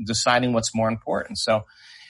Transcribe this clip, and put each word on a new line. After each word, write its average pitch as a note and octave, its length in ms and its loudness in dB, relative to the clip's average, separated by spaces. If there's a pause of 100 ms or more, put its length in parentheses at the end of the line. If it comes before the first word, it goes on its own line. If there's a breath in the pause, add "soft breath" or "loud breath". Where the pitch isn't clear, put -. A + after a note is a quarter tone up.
deciding B2 520 2
what's A2+ 200 0
more A2+ 140 2
important. A2+ 480 -4
So A2 300 0 (440 loud breath)